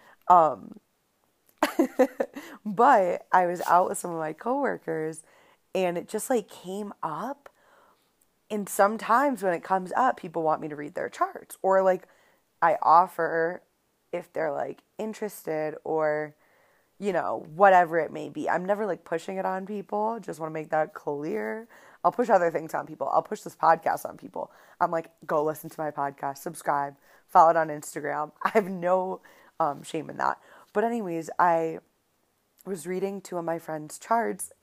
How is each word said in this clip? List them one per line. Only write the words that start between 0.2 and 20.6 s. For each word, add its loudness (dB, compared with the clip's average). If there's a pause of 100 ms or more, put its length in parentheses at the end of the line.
Um, 4 (800)
<laughs> -2
but 4
I 6
was -2
out 6
with -6
some -8
of -6
my -6
coworkers, -4 (540)
and 0
it -8
just, -6
like, 0
came -10 (120)
up. -8 (1000)
And -4
sometimes 2
when 2
it -6
comes -2
up, 2
people -8
want 0
me -10
to -12
read -10
their -6
charts. -6
Or, 4
like, 2 (560)
I 4
offer 4 (500)
if -8
they're, -2
like, -8 (160)
interested -6
or, -2 (640)
you -4
know, -2 (100)
whatever 6
it -2
may -10
be. -6
I'm 0
never, -2
like, -6
pushing -6
it -4
on -6
people. -6
Just -12
wanna -6
make -8